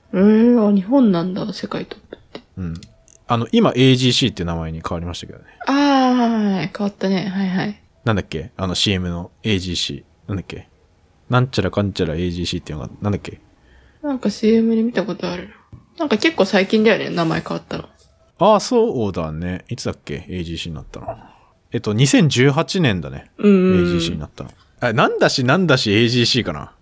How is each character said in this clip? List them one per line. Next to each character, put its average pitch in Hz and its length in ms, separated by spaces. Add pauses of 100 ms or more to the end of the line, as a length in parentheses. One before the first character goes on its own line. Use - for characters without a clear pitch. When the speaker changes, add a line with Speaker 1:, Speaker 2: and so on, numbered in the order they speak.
(120)
Speaker 1:
え - 40
ー、 214 540
あ、 208 40
日 190 80
本 233 300
な 170 100
ん 180 120
だ、 208 180
世 - 140
界 - 180
ト - 120
ッ - 40 (100)
プ - 60
っ - 40 (120)
て。 - 80 (160)
Speaker 2:
う 95 60
ん。 85 180 (460)
あ 120 100
の、 117 160
今、 220 220
エ 131 180
ー 127 40
ジ 127 140
ー - 20
シ 127 160
ー - 20
っ - 40
て 92 80
い - 20
う - 20
名 85 100
前 80 160
に 80 140
変 90 100
わ 85 40
り 85 60
ま 87 80
し - 60
た - 60
け - 60
ど - 60
ね。 - 60 (220)
Speaker 1:
あ 269 60
ー、 269 440
は 226 340
い 196 60
は 170 60
い。 175 140
変 208 80
わ 202 60
っ - 40
た 196 140
ね。 196 200
は 190 160
い 190 40
は 185 160
い。 208 160 (240)
Speaker 2:
な 117 80
ん 104 40
だ 90 60
っ - 40
け？ - 300
あ 95 100
の、 90 80
シ - 160
ー 101 40
エ 92 40
ム 90 100
の 87 220 (120)
エ 107 140
ー - 20
ジ 90 140
ー - 20
シ 69 300 (220)
ー。 - 20
な 101 60
ん - 20
だ 87 60
っ - 40
け？ - 220 (640)
な 123 100
ん 127 80
ち - 100
ゃ 101 40
ら 92 80
か 104 120
ん 98 100
ち 95 100
ゃ 85 40
ら 78 80
エ 80 40
ー 87 120
ジ 87 120
ー - 20
シ 90 140
ー - 20
っ - 20
て - 100
い - 20
う 76 40
の 65 80
が、 - 40 (100)
な 104 80
ん 101 40
だ 95 60
っ - 40
け？ - 180 (600)
Speaker 1:
な 294 100
ん 254 60
か 247 100
シ - 200
ー 226 100
エ 226 40
ム 226 140
で 226 60
見 233 100
た 185 120
こ 214 100
と 175 160
あ 175 40
る。 185 160 (480)
な 330 60
ん 294 60
か 320 80
結 330 180
構 - 80
最 196 220
近 214 180
だ 214 80
よ 165 60
ね、 139 100
名 170 160
前 165 160
変 170 160
わ 170 60
っ - 40
た - 120
の。 - 60 (540)
Speaker 2:
あ 208 180
ー、 185 40
そ 220 480
う 95 40
だ 82 200
ね。 87 360
い - 80
つ - 80
だ 101 80
っ - 120
け？ 73 240
エ 90 120
ー 85 40
ジ 82 100
ー - 40
シ - 80
ー - 40
に 80 40
な 69 80
っ - 80
た - 100
の。 - 60 (680)
え 120 40
っ - 20
と、 107 120
二 120 140
千 190 220
十 131 240
八 165 280
年 107 200
だ 71 100
ね。 67 260
Speaker 1:
う 208 120
ん 202 40
う 196 40
ん 185 160
う 185 60
ん。 - 20
Speaker 2:
エ - 20
ー - 40
ジ - 100
ー - 40
シ 165 100
ー - 40
に - 60
な 76 60
っ - 80
た - 100
の。 - 60 (280)
あ、 123 140
な 151 160
ん 453 100
だ 220 100
し、 - 140
な 131 160
ん 190 80
だ 143 100
し、 113 160
エ 110 120
ー 120 40
ジ 123 140
ー - 20
シ 120 160
ー 98 40
か 85 80
な。 73 300